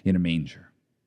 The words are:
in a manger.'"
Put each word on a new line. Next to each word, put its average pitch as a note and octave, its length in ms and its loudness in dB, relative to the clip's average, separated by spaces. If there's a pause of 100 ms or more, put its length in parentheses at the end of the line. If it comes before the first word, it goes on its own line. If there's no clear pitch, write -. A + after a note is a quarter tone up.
in F#2+ 100 4
a F#2 40 2
manger.'" E2 520 -4 (360)